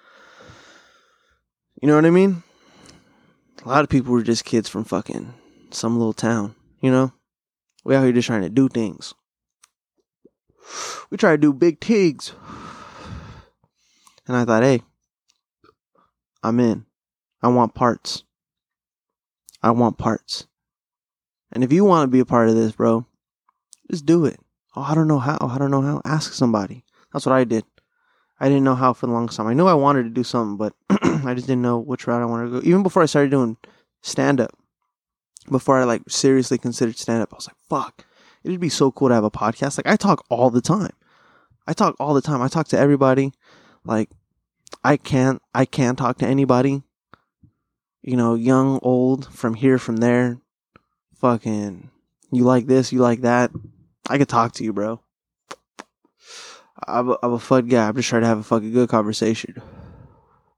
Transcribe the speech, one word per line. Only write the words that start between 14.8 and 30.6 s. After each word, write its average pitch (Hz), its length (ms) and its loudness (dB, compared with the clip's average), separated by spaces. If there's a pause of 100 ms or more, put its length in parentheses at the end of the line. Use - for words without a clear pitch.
I'm 113 160 0
in. 113 260 0 (580)
I 117 60 4
want 123 260 2
parts. - 500 -2 (1400)
I 113 80 0
want 117 280 0
parts." - 500 -8 (1040)
And 120 100 -4
if 127 100 0
you 185 120 4
wanna 165 240 4
be 127 120 4
a 123 60 2
part 117 220 2
of 113 80 4
this, 110 160 0
bro, 113 340 0 (840)
just 160 140 -8
do 165 200 4
it. - 160 -2 (340)
"Oh, 135 80 -10
I 147 140 -2
don't 160 120 2
know 147 120 2
how. 143 200 -2
I 131 180 -4
don't 139 120 -2
know 139 120 0
how." 147 220 -4
Ask 151 280 -4
somebody. 110 520 -2 (280)
That's - 120 -8
what 131 100 2
I 131 100 4
did. 113 200 -2 (760)
I 135 100 0
didn't 139 160 2
know 135 100 2
how 127 180 0
for - 140 -6
the 120 60 -2
longest 117 240 -4
time. 110 100 -4
I 113 80 -2
knew 165 120 4
I 185 80 4
wanted 139 280 2
to 113 80 -6
do 120 140 -2
something, 110 340 -4
but 107 240 -4